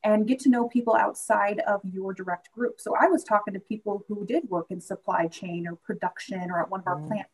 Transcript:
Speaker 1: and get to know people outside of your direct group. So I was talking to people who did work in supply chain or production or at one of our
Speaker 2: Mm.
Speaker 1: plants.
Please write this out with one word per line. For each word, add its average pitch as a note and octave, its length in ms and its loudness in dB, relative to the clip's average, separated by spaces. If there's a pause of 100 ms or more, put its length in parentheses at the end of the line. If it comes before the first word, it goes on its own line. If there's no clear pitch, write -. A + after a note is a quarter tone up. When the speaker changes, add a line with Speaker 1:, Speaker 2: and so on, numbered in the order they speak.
Speaker 1:
and G#3+ 240 4
get C4 120 2
to - 80 4
know A#3+ 220 4
people A#3 260 2
outside G#3 680 2
of G3+ 220 0
your F#3+ 300 -6
direct F#3 380 -8
group. - 280 -4
So - 160 -2
I D4+ 120 6
was F4+ 160 4
talking G#3 320 2
to F#3+ 40 -6
people G3+ 480 -6
who G3+ 200 -6
did C#4+ 200 0
work F3 220 -4
in F#3 100 -8
supply F3+ 460 -2
chain E3+ 420 -6
or E3+ 80 -8
production F#3+ 760 -6
or E3+ 100 0
at - 80 -4
one F#3+ 120 -6
of - 60 -6
our - 100 -2
Speaker 2:
Mm. D3+ 100 -8
Speaker 1:
plants. G3+ 260 -6